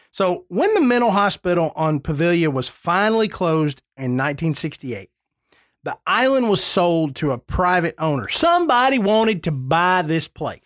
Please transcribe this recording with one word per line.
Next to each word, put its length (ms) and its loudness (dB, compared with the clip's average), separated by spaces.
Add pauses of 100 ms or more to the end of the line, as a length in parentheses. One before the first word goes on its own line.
(120)
So 360 -2
when 260 0
the 60 2
mental 300 2
hospital 680 0
on 240 0
Pavilia 500 0
was 200 -2
finally 580 0
closed 540 -2 (160)
in 180 -2
nineteen 380 -2
sixty-eight, 560 -10 (720)
the 240 -8
island 420 2
was 160 2
sold 520 2
to 160 -2
a 60 -4
private 600 0
owner. 320 -2
Somebody 680 2
wanted 460 2
to 80 -2
buy 480 0
this 260 -2
place. 400 -10